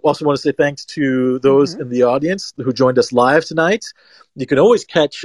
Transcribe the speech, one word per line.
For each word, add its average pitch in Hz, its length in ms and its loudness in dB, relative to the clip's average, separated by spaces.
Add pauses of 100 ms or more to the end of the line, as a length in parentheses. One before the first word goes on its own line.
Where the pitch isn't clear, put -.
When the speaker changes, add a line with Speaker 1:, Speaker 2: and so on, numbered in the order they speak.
Speaker 1:
we 147 40 0
also 147 180 -2
wanna 143 120 2
say 143 140 -2
thanks 143 340 -6
to 131 540 -2
those 139 340 2
Speaker 2:
Mm-hmm. - 100 -12
Speaker 1:
in 123 60 -10
the 123 140 0
audience 143 540 -2
who 127 160 -4
joined 127 260 2
us 117 140 0
live 131 320 4
tonight. 165 400 -2 (500)
You 131 100 -8
can 135 140 2
always 214 240 2
catch - 420 -2